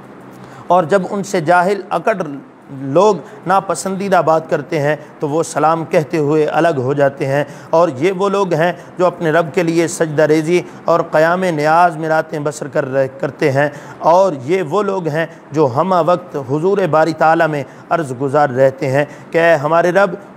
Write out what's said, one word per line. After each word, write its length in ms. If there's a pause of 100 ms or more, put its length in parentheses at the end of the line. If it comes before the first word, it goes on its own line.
(720)
और 160
जब 200
उनसे 360
जाहिल 400 (100)
अकड़ 300 (480)
लोग 520 (260)
नापसंदीदा 760
बात 260
करते 300
हैं 200 (220)
तो 80
वो 160
सलाम 420
कहते 320
हुए 280
अलग 320
हो 160
जाते 320
हैं। 200 (260)
और 200
ये 200
वो 160
लोग 260
हैं 220 (220)
जो 80
अपने 260
रब 180
के 120
लिए 260
सजदा 380
रेजी 380 (240)
और 220
क़याम 360
नियाज 500
में 120
रातें 360
बसर 240
कर 180
रह-, 240
करते 400
हैं। 200 (320)
और 400
ये 220
वो 180
लोग 260
हैं 200 (260)
जो 140
हम 260 (100)
वक्त 320 (120)
हुजूर 400
बारी 260
ताला 340
में 160 (280)
अर्ज़ 220
गुजार 360
रहते 360
हैं 200 (260)
कि 60
"ऐ 180
हमारे 340
रब, 260 (200)